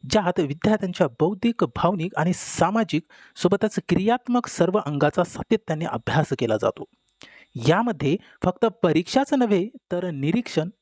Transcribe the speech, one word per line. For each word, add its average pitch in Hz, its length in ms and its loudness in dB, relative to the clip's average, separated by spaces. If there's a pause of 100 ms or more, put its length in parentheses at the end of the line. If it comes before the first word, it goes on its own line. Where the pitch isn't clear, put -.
(100)
ज्यात 185 300 2
विद्यार्थ्यांच्या 180 640 0 (140)
बौद्धिक, 196 440 0
भावनिक 170 520 -4
आणि 160 180 0
सामाजिक 180 680 -2 (340)
सोबतच 196 420 0 (100)
क्रियात्मक 226 580 0
सर्व 185 400 0
अंगाचा 147 380 0
सातत्याने 165 600 -4
अभ्यास 123 420 0 (120)
केला 110 180 0
जातो. - 280 -2 (840)
यामध्ये 175 480 2 (280)
फक्त 180 220 0
परीक्षाच 185 680 2
नव्हे 214 340 2 (240)
तर 180 180 -4
निरीक्षण 160 580 -2 (140)